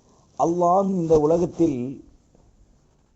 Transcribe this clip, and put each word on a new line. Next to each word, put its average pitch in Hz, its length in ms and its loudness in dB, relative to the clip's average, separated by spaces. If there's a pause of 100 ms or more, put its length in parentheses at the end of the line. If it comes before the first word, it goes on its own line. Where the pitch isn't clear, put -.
(400)
அல்லாஹ் 175 520 0
இந்த 165 280 0
உலகத்தில் 160 600 0 (1400)